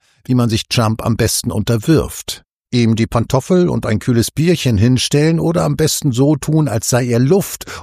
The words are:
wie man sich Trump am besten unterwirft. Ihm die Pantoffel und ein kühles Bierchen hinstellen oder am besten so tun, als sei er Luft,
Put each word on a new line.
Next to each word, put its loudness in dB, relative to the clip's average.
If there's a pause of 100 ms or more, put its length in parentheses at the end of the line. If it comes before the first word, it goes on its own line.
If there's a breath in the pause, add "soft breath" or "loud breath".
(240)
wie 0
man 2
sich -2
Trump 0
am 0
besten -2
unterwirft. -2 (300)
Ihm 2
die 0
Pantoffel 0
und -2
ein -2
kühles 0
Bierchen 0
hinstellen 2
oder -2
am -2
besten -2
so 2
tun, 0
als -4
sei 0
er 2
Luft, 0 (160 loud breath)